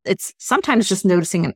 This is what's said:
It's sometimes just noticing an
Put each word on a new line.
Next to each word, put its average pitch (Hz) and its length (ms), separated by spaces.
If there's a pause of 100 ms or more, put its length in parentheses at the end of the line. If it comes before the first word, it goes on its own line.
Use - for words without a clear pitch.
It's - 340
sometimes 254 500
just 190 160
noticing 175 420
an 135 100